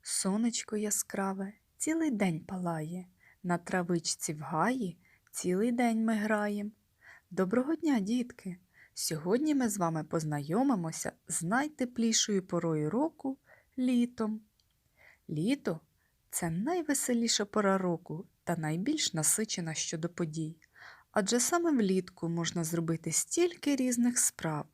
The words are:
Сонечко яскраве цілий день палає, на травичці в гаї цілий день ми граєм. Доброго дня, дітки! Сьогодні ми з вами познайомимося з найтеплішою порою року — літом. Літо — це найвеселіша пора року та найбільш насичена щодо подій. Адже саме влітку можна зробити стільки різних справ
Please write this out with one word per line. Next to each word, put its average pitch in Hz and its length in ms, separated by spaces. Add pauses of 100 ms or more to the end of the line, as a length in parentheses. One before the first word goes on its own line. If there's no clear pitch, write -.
Сонечко 220 720
яскраве 196 760 (240)
цілий 320 340
день 190 300
палає, 175 680 (360)
на 175 160
травичці 175 720
в 151 80
гаї 175 580 (320)
цілий 190 420
день 233 320
ми 220 100
граєм. 208 580 (580)
Доброго 233 440
дня, 294 260
дітки! 220 560 (380)
Сьогодні 214 600
ми 254 140
з 208 100
вами 160 260
познайомимося 160 1080 (160)
з - 140
найтеплішою 226 1000
порою 165 480
року — 269 480 (400)
літом. 240 600 (920)
Літо — 175 500 (500)
це 170 200
найвеселіша 240 920
пора 196 340
року 175 480 (180)
та 170 120
найбільш 175 580
насичена 160 600
щодо 170 340
подій. 160 480 (560)
Адже 214 280
саме 339 300
влітку 185 580
можна 170 360
зробити 165 480
стільки 339 640
різних 240 420
справ - 560